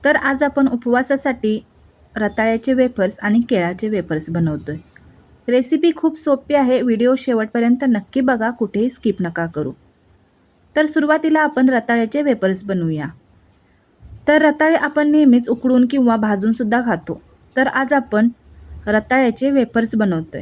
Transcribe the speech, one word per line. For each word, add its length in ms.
तर 120
आज 280
आपण 240
उपवासासाठी 920
रताळ्याचे 580
वेफर्स 460
आणि 200
केळाचे 400
वेफर्स 400
बनवतोय. 460
रेसिपी 480
खूप 240
सोपी 360
आहे, 260
व्हिडिओ 340
शेवटपर्यंत 720
नक्की 340
बघा, 280
कुठेही 400
स्किप 320
नका 240
करू. 260
तर 100
सुरुवातीला 560
आपण 280
रताळ्याचे 520
वेफर्स 420
बनवूया. 440
तर 140
रताळे 340
आपण 360
नेहमीच 380
उकडून 360
किंवा 300
भाजूनसुद्धा 680
खातो, 360
तर 120
आज 260
आपण 360
रताळ्याचे 640
वेफर्स 440
बनवतोय. 460